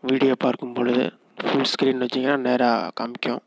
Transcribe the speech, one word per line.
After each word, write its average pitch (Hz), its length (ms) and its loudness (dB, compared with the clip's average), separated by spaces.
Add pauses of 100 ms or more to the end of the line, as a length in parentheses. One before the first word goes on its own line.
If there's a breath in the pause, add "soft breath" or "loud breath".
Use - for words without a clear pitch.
video 131 340 2
பார்க்கும் 123 380 -2
பொழுது 123 400 0 (220)
full - 260 0
screen 131 460 0
வச்சீங்கன்னா 135 300 0
நேரா 123 640 2
காமிக்கும். 120 480 -4